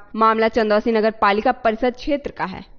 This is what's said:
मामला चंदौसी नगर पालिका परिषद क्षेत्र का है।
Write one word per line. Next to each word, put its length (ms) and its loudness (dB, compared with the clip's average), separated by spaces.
मामला 320 4
चंदौसी 440 0
नगर 180 2
पालिका 420 0
परिषद 420 -2
क्षेत्र 360 -6
का 140 -10
है। 200 -10